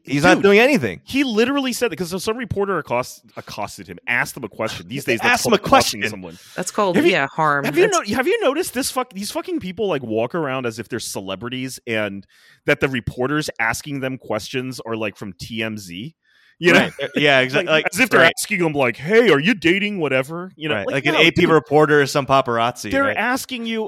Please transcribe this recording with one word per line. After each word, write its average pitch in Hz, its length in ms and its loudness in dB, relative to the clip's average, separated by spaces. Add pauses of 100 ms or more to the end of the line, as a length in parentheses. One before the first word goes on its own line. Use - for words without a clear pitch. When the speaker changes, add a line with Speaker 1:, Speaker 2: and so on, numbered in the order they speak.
Speaker 1:
He's 143 180 -2
not 180 120 6
Speaker 2:
dude, - 80 2
Speaker 1:
doing 202 160 6
anything. 208 460 2
Speaker 2:
he 277 200 -2
literally 254 480 0
said 233 180 -4
that 156 60 -8
'cause 180 260 -6
some 220 140 -4
reporter 196 400 -4
accost-, 127 480 -4 (140)
accosted 101 480 -10
him, 87 200 -14
asked 123 300 -2
him 139 80 -10
a 101 60 -10
question. 110 360 -6
These 131 200 -10
days, 120 140 0
that's 240 120 2
Speaker 1:
Asked 240 140 0
him 123 60 0
Speaker 2:
called 202 80 4
Speaker 1:
a - 60 -12
question. 123 340 2
Speaker 2:
accosting 107 100 -2
someone. 90 280 -14 (160)
Speaker 3:
That's - 160 -8
called, 190 260 0
Speaker 2:
Have 294 100 4
you, 339 60 4
Speaker 3:
yeah, 143 160 2
harm. 147 360 0
Speaker 2:
have 294 140 -2
you 370 100 6
Speaker 3:
That's 330 220 -2
Speaker 2:
no-, 233 60 -4
have 262 100 -2
you 440 160 2
noticed 294 320 -2
this - 160 -4
fuck-, 247 240 -6
these 196 160 -10
fucking 330 300 -6
people, 185 280 -6
like, 143 140 -2
walk 113 320 -2
around 131 320 -4
as 110 120 -6
if 113 120 -12
they're 113 100 -6
celebrities 120 840 -8
and 104 400 -4 (400)
that 147 140 2
the 147 80 2
reporters 131 600 -4 (100)
asking 120 420 -4
them 131 180 -6
questions 127 600 -6
are, 113 160 -8
like, 107 200 -6
from 101 160 -12
T 110 300 -10
M 110 160 -6
Z? 98 380 -14 (460)
You 170 120 6
know? 175 60 6
Speaker 1:
Right. - 120 0 (100)
Uh, 139 140 -4
yeah, 143 260 6
exa-, 127 120 -2
Speaker 2:
Like, 175 140 0
Speaker 1:
like, 156 220 2
Speaker 2:
as 170 100 -4
if 240 100 2
they're 208 100 6
Speaker 1:
right. 165 180 6
Speaker 2:
asking 208 200 -4
them, 160 160 0
like, 127 240 2
"Hey, 214 320 4
are 139 100 6
you 202 140 2
dating 196 440 0
whatever?" 151 580 -4
You 151 120 -6
know, 147 60 0
Speaker 1:
Right. 98 140 -4
Speaker 2:
like, - 40 -4
Speaker 1:
Like 135 140 -2
an 311 80 2
Speaker 2:
no, 302 60 4
Speaker 1:
A 165 100 8
P 165 100 2
Speaker 2:
dude, 175 80 6
Speaker 1:
reporter 151 540 6
or 135 40 0
some 135 200 -2
paparazzi, 120 640 0
Speaker 2:
they're 277 140 0
Speaker 1:
right? 269 120 -2
Speaker 2:
asking 240 480 -4
you 226 240 -4